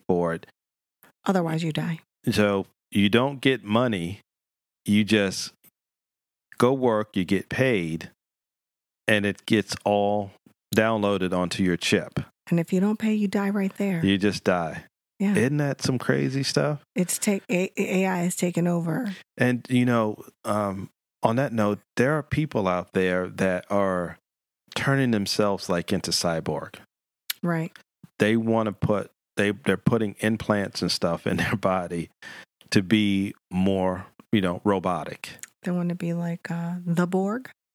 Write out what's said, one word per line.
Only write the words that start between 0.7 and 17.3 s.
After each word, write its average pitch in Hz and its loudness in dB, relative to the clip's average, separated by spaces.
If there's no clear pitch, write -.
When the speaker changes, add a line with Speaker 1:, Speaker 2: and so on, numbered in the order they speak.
Speaker 2:
Otherwise, 165 0
you 160 -2
die. 160 -4
Speaker 1:
So 101 2
you 101 4
don't 127 2
get 123 2
money. 104 0
You 104 6
just 101 2
go 123 4
work, 120 0
you 92 2
get 92 -2
paid, 101 -2
and 104 4
it 98 -4
gets 107 2
all 101 0
downloaded 101 2
onto 90 0
your 90 2
chip. - 0
Speaker 2:
And 170 2
if 165 -4
you 185 2
don't 214 0
pay, 220 0
you 208 0
die 202 -2
right 196 -2
there. 190 -2
Speaker 1:
You 196 4
just 98 0
die. 87 0
Speaker 2:
Yeah. 202 2
Speaker 1:
Isn't 135 2
that 143 -2
some 135 0
crazy 135 0
stuff? 147 -2
Speaker 2:
It's 180 0
take, 196 -2